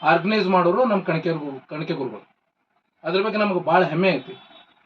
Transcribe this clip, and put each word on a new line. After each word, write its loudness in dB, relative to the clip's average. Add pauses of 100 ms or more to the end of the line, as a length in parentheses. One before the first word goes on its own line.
ಆರ್ಗನೈಸ್ 2
ಮಾಡೋರು 4
ನಮ್ಮ 2
ಕಣಕೆ -2
ಗು-, -6
ಕಣಕೆ -6
ಗುರುಗಳು. -8 (800)
ಅದ್ರ 0
ಬಗ್ಗೆ -2
ನಮ್ಗೆ 0
ಭಾಳ 2
ಹೆಮ್ಮೆ 0
ಐತಿ. -4 (480)